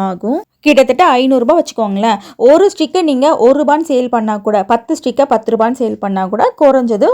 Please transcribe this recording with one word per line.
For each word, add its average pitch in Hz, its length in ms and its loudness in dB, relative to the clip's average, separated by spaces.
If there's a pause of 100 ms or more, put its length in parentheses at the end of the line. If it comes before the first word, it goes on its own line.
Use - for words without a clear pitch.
(100)
ஆகும். 214 300 -6 (240)
கிட்டத்தட்ட 262 380 2 (160)
ஐந்நூறு 262 240 0
ரூபாய் 302 160 2
வச்சுக்கோங்களேன். 214 600 -4 (300)
ஒரு 330 240 6
ஸ்டிக்கை 320 380 -4
நீங்க 262 160 0 (180)
ஒரு 262 160 4
ரூபான்னு 302 300 0
சேல் 247 240 0
பண்ணா 214 200 -2 (120)
கூட, 214 100 0 (160)
பத்து 240 260 -2
ஸ்டிக்கை 262 320 -2
பத்து 220 220 -2
ரூபான்னு 226 280 -2
சேல் 214 220 -4
பண்ணா 196 200 -4 (100)
கூட, 220 100 -4 (180)
குறைஞ்சது 254 540 2